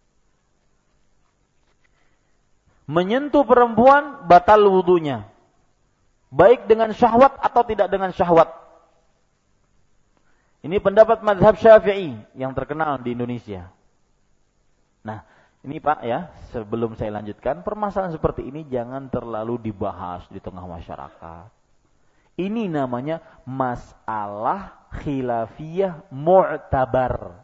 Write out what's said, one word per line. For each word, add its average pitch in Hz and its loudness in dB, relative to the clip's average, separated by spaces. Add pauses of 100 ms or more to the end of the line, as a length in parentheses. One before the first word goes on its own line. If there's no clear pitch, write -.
(2750)
menyentuh 233 0
perempuan 247 4
batal 202 8
wudunya, 170 0 (1080)
baik 202 6
dengan 220 2
syahwat 240 4
atau 240 0
tidak 208 -2
dengan 190 -2
syahwat. 170 4 (2250)
Ini 190 -4
pendapat 214 4
mazhab 208 4
Syafi'i 196 4 (160)
yang 131 -8
terkenal 143 -6
di 123 -6
Indonesia. 113 -10 (1400)
Nah, 110 -12 (420)
ini 143 -14
Pak 151 -4
ya, 143 -6 (240)
sebelum 113 -6
saya 107 -8
lanjutkan, 120 -8
permasalahan 202 -6
seperti 151 -4
ini 147 -14
jangan 127 -8
terlalu 117 -6
dibahas 95 -8
di 95 -16
tengah 90 -16
masyarakat. 85 -18 (880)
Ini 202 -4
namanya 139 -6 (240)
masalah 120 -8 (160)
khilafiyah 147 -6
mu'tabar. 131 0